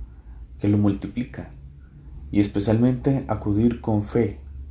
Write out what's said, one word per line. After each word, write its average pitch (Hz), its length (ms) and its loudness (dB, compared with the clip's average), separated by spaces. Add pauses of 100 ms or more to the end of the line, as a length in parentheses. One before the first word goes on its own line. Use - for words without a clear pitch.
(580)
que 101 100 0
lo 104 80 6
multiplica, 101 760 -2 (800)
y 101 100 4
especialmente 117 840 2
acudir 107 540 2
con 107 220 2
fe. 107 400 0 (280)